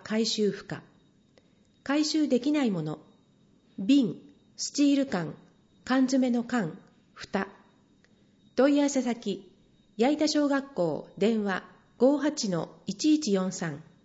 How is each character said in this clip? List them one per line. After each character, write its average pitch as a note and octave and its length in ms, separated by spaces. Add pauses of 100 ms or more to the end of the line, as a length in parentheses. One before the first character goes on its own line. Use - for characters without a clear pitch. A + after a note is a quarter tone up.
回 A3 240
収 G#3 240
不 - 140
可。 C#3 180 (1000)
回 D4+ 220
収 D4+ 220
で B3 120
き C#4+ 120
な D4 120
い A#3 60
も E3+ 140
の、 D#3 160 (800)
瓶、 G3+ 420 (360)
ス - 160
チ C#4+ 100
ー C#4+ 120
ル C4+ 120
缶、 E3+ 260 (500)
缶 C4 180
詰 C4 280
の A#3+ 140
缶、 G3 340 (380)
蓋。 - 320 (1080)
問 C#4+ 200
い D4 40
合 C#4+ 40
わ C#4 60
せ C4 120
先、 A#3 480 (480)
矢 A#3+ 140
板 D4+ 160
小 D4 200
学 C#4 280
校、 E3 420
電 G#3+ 260
話、 F#3+ 200 (340)
五 C4+ 220
八 C#4 300
の E3 200 (160)
一 D4+ 300
一 B3+ 180
四 F#3 180
三。 D#3+ 300 (240)